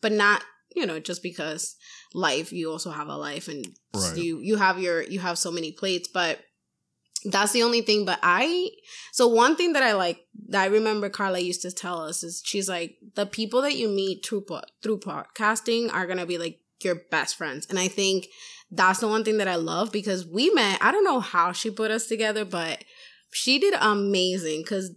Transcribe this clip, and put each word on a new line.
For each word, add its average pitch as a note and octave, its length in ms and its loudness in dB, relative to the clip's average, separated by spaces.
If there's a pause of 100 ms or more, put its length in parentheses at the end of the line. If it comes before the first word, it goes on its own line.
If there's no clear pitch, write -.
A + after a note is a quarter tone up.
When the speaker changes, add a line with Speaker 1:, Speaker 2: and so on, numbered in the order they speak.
Speaker 1:
but A3 120 0
not, G#3 300 6 (320)
you D#4+ 120 0
know, D#3+ 120 -4
just F3 240 -8
because D#3+ 540 -8 (380)
life, D#3+ 380 0
you E3 200 -4
also D#3 180 -8
have D3+ 180 -10
a D3 80 -8
life D3 300 -8
and D3 180 -10 (300)
Speaker 2:
Right. G2+ 220 -2
Speaker 1:
you, E3+ 240 -4
you G#3+ 160 0
have F#3 240 2
your, F3 220 -2
you F#3+ 180 -6
have F3 180 -4
so E3+ 140 -2
many E3 180 -6
plates. F3+ 420 -4
But E3+ 280 -2 (880)
that's G3+ 260 2
the A#3+ 100 4
only A#3 180 4
thing. G#3+ 240 2
But F#3 180 0
I, D4+ 460 2 (440)
so A#3+ 160 6
one A#3+ 280 6
thing F4 180 2
that C4+ 80 4
I A#3 100 4
like, F3+ 260 0 (300)
that G3 140 2
I F#3+ 40 4
remember G#3+ 420 2
Carla G3 300 -2
used F3+ 240 -4
to F3+ 100 -8
tell F3+ 280 -6
us D#3+ 220 -6
is E3+ 220 -10
she's G3 240 -2
like, E3+ 280 -6 (180)
"The G3+ 100 0
people A3+ 380 0
that C#4+ 140 0
you A3+ 120 0
meet G3 380 -2
through G3+ 160 -4
po-, E3+ 180 -10 (220)
through G#3+ 180 -2
podcasting A3 920 -2
are F3+ 140 0
gonna F3+ 200 -4
be, F3 100 -2
like, E3 220 -6 (240)
your F3+ 140 0 (140)
best D3 260 -2
friends." D3 340 -8
And F#3+ 80 -2
I F#3 100 2
think F#3+ 380 0 (440)
that's F#3 280 4
the A3+ 100 0
one G#3+ 160 2
thing G#3+ 140 2
that G3 100 2
I F3+ 80 0
love E3 340 -2
because F#3+ 360 -4
we G#3 240 2
met, A3 320 4
I G#3+ 100 6
don't G4+ 120 4
know F4 160 4
how F3+ 320 2
she G#3+ 180 -4
put A3 200 -2
us A3+ 180 -2
together, G#3+ 360 0
but E3+ 400 -6 (480)
she C4 260 2
did G4+ 220 4
amazing F#3 840 2
'cause F#3+ 320 -4